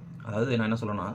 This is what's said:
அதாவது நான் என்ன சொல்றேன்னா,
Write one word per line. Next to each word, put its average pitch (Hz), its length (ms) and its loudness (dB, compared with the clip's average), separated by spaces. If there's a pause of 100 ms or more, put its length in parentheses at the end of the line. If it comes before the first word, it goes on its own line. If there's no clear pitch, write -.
(260)
அதாவது 107 320 2
நான் 110 120 4
என்ன 113 120 2
சொல்றேன்னா, 101 320 -2